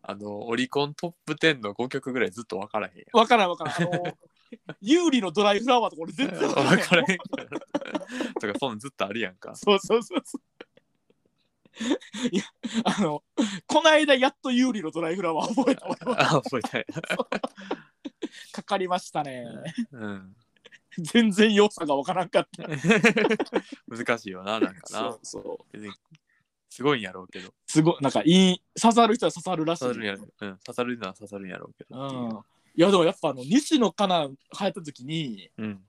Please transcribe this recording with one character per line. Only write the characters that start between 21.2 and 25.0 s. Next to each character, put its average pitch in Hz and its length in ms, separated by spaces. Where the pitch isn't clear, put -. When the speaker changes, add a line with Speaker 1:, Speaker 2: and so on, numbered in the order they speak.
Speaker 2:
然 214 220
良 208 180
さ - 140
が 143 100
分 190 80
か 180 100
ら 175 120
ん - 40
か 190 120
っ - 140
た。 - 120
Speaker 1:
<laughs> 202 1200
難 117 320
し - 80
い - 20
よ 92 140
な、 107 160
な - 100
ん - 60
か - 60
な。 101 80
Speaker 2:
そ 113 80